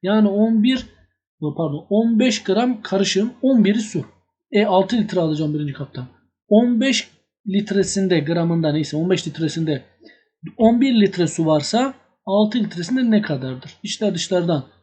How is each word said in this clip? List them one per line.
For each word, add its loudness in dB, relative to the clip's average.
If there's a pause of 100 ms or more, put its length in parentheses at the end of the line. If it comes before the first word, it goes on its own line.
Yani 4
on 2
bir, 0 (540)
pardon, -6
on 2
beş 0
gram 0
karışım, -2 (100)
on 4
biri 2
su. -6 (480)
E, 4
altı 0
litre -2
alacağım -2
birinci -4
kaptan. -12 (420)
On 4
beş -2 (380)
litresinde, 0
gramında 0
neyse, -2
on -2
beş -2
litresinde -4 (720)
on 4
bir 4
litre 2
su -2
varsa 0 (320)
altı 2
litresinde -2
ne 4
kadardır? -8
İçler -4
dışlardan. -2 (180)